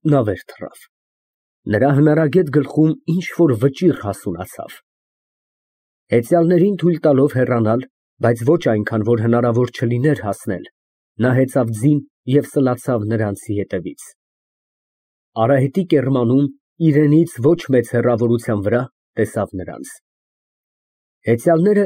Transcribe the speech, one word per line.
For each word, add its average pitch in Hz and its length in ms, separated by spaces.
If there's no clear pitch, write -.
նա 143 180
վեր 104 240
թռավ։ - 380
Նրա 107 260
հնարագետ 151 580
գլխում 156 400
ինչ-որ 165 460
վճիռ 139 440
հասունացավ։ - 760
Հեծյալներին 175 640
թույլ 165 240
տալով 139 380
հեռանալ, 120 480
բայց 117 240
ոչ 165 200
այնքան, 107 420
որ 117 180
հնարավոր 120 480
չլիներ 123 480
հասնել, 101 480
նա 123 140
հեծավ 127 400
ձին 143 260
և 135 200
սլացավ 123 640
նրանց 107 420
ետևից։ 95 560
Արահետի 135 500
կեռմանում, 131 600
իրենից 156 520
ոչ 156 260
մեծ 127 240
հեռավորության 117 680
վրա, 107 200
տեսավ 104 380
նրանց։ 82 380
Հեծյալները 175 600